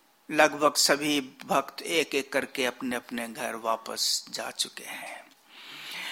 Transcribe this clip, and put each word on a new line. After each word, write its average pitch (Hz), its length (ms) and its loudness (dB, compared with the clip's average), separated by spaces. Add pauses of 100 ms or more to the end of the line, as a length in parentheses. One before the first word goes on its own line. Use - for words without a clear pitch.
(300)
लगभग 147 440 6
सभी 143 720 2
भक्त - 360 0
एक 151 320 0
एक 139 180 -2
करके 127 320 0
अपने 123 320 -2
अपने 117 320 -6
घर 113 260 -6
वापस 113 760 -2
जा 120 220 -6
चुके - 340 -4
हैं। - 460 -12 (800)